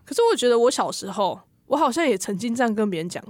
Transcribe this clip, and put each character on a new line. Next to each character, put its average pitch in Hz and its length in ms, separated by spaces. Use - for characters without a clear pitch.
可 277 100
是 466 60
我 392 60
觉 247 100
得 233 100
我 240 140
小 185 180
时 196 220
候， 196 260
我 - 80
好 294 160
像 320 160
也 240 100
曾 202 200
经 233 180
这 254 80
样 226 100
跟 214 160
别 165 120
人 175 80
讲 - 200